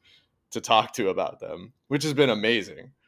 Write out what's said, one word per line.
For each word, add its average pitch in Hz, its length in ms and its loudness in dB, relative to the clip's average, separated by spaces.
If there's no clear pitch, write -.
to 113 80 -6
talk 113 340 2
to 101 140 -2
about 92 320 -2
them, 87 320 -12
which 143 160 0
has 147 100 -2
been 135 160 4
amazing. 104 640 -2